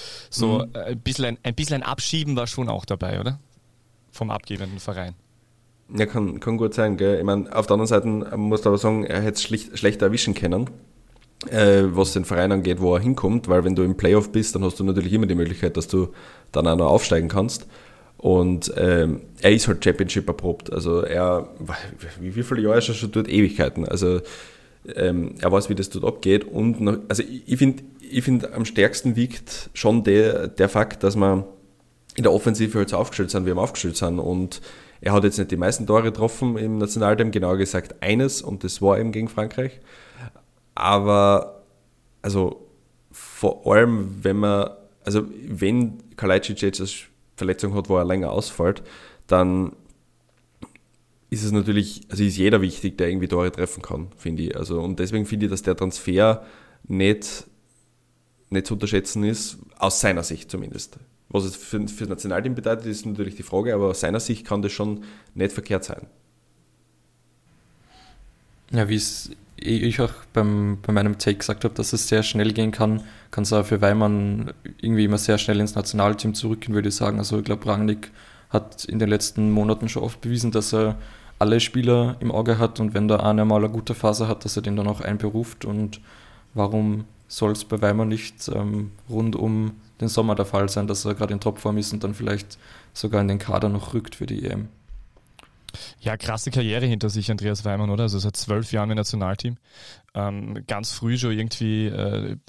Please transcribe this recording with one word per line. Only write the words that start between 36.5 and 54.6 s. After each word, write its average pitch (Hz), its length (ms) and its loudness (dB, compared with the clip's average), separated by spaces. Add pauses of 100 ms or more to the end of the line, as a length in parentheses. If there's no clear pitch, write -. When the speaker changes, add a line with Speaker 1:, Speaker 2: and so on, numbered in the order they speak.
Speaker 2:
im 110 200 -2
Nationalteam, 107 540 2
genauer 92 240 2
gesagt 92 460 -2
eines, 123 400 2
und - 240 -8
das - 160 -6
war 98 180 6
eben 113 140 -2
gegen 110 160 -4
Frankreich. 127 500 -4 (960)
Aber, 101 880 4 (580)
also 98 460 -2 (440)
vor - 540 -4
allem, 104 580 4
wenn 98 120 2
man, 104 360 2 (340)
also 104 200 0 (220)
wenn 107 560 0 (140)
Kalajdzic 98 440 2
jetzt 98 200 0
eine 95 80 -6 (480)
Verletzung 95 380 -2
hat, 95 120 -2
wo 98 80 2
er 87 80 4
länger 90 280 -2
ausfällt, - 520 -2 (440)
dann 92 440 2 (1600)
ist 107 140 -6
es 104 100 0
natürlich, 104 560 0
also 95 120 -2
ist 98 140 2
jeder 98 260 4
wichtig, 92 360 -4
der 90 100 2
irgendwie 90 220 -2
Tore 90 240 2
treffen - 280 -6
kann, 85 260 -8 (100)
finde 82 260 -6
ich. - 140 -6
Also, 85 240 -4